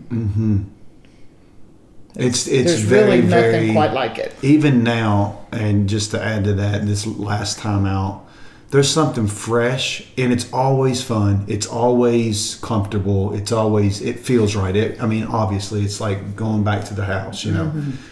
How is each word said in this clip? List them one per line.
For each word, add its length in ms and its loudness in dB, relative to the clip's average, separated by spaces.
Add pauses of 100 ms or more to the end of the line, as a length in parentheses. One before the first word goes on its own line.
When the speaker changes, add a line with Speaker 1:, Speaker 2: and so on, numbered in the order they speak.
Speaker 1:
Mm-hmm. 540 0 (1500)
It's, 300 -2
it's 240 2
Speaker 2:
there's 100 2
Speaker 1:
very, 360 6
Speaker 2:
really 60 4
nothing 60 4 (220)
Speaker 1:
very, 220 2
Speaker 2:
quite 200 2
like 240 -4
it. 240 -8
Speaker 1:
even 420 6
now, 680 0
and 380 0
just 220 -2
to 120 -4
add 220 -2
to 80 2
that, 320 0
this 200 -2
last 540 -4
time 260 0
out, 380 -4 (480)
there's 180 4
something 380 0
fresh, 760 -2 (140)
and 160 0
it's 180 -4
always 500 0
fun. 460 0
It's 200 -4
always 880 0
comfortable. 800 -2
It's 180 -4
always, 500 2
it 180 -4
feels 360 2
right. 200 0
It, 260 -2
I 40 -2
mean, 180 0
obviously, 600 -2
it's 180 -4
like 340 -6
going 280 0
back 220 -2
to 80 -12
the 120 -4
house, 400 -6
you 80 -2
know. 120 0
Speaker 2:
Mm-hmm. 260 -4 (200)